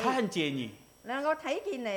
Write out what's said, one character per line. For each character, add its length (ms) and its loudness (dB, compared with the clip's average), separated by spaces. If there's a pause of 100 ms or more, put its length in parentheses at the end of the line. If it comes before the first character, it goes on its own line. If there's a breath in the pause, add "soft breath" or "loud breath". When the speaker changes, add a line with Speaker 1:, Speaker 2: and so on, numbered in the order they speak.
Speaker 1:
看 280 4
見 260 2
你。 140 -2 (320)
Speaker 2:
能 200 -4
夠 140 2
睇 260 -2
見 220 -4 (120)